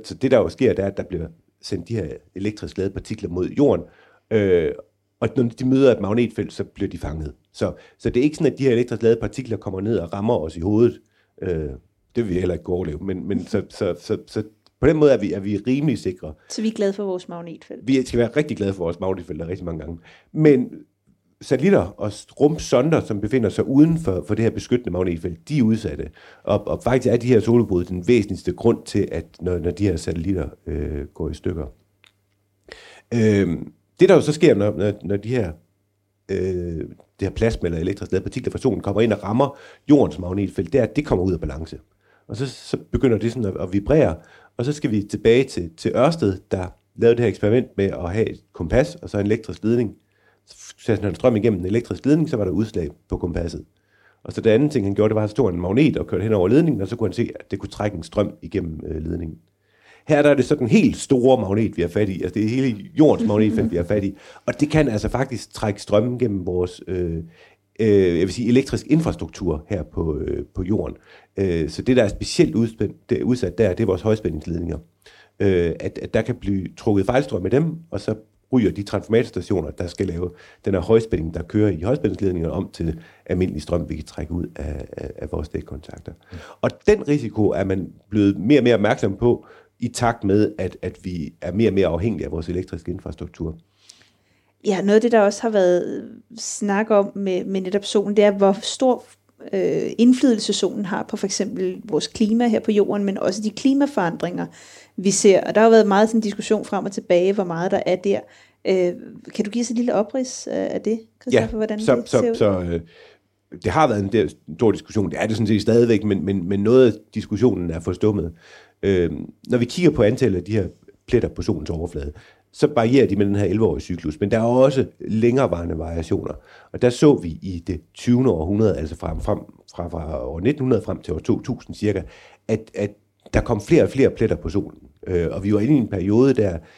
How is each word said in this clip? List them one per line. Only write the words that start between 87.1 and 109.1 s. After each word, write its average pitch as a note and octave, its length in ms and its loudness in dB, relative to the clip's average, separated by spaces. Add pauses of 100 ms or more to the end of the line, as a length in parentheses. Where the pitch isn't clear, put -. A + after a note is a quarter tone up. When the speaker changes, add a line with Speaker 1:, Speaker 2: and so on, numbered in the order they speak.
Speaker 1:
er F#2+ 140 -2
man F#2+ 240 -2 (220)
blevet G2+ 300 2
mere C3 200 6
og A#2+ 40 2
mere A#2+ 120 6
opmærksom G2+ 420 2
på, A#2+ 280 2 (340)
i A#2+ 80 -6
takt A#2 360 -2
med, G#2 340 4
at, F2+ 240 -6
at - 220 -10
vi F2 380 -8
er F2+ 100 -8
mere G#2+ 180 2
og F#2+ 40 -2
mere F#2+ 140 2
afhængige E2 380 -2
af C#2 60 -8
vores E2+ 180 -8
elektriske F2+ 420 -8
infrastruktur. E2 640 -10 (1080)
Speaker 2:
Ja, F#3+ 160 0
noget G3+ 140 4
af A3 60 6
det, A#3 100 2
der A3+ 100 6
også G3+ 200 2
har A#3 80 0
været F3+ 600 2 (280)
snak G#3 540 -2
om G3+ 240 4
med, F#3+ 300 -2
med F#3+ 160 -4
netop F#3+ 240 -2
solen, G3+ 320 0
det G#3 80 8
er, G#3 60 6
hvor G3 300 2
stor, - 420 0 (500)
øh, F3 440 0
indflydelse A#3+ 560 4
solen G3+ 320 -2
har G#3+ 240 -4
på A3 80 -8
for - 80 -6
eksempel F#3+ 580 -4
vores - 240 -2
klima A3+ 400 2
her A3 120 2
på A3+ 120 -2
jorden, G3+ 320 2
men G3 140 -2
også G#3 240 -2
de G#3+ 80 -2
klimaforandringer, F3+ 960 0 (520)
vi F#3+ 140 0
ser. F#3+ 300 6
Og - 140 -2
der G#3+ 60 6
har A3+ 60 8
jo A3+ 40 8
været A3 160 8
meget G3+ 220 4
sådan A3+ 120 0
diskussion G#3 440 -2
frem G3 200 -4
og G3 60 -6
tilbage, F3+ 420 2
hvor G#3 100 0
meget F3 280 -2
der G3+ 140 0
er F#3 100 0
der. G3 240 -2 (480)
Øh, F3+ 260 2 (420)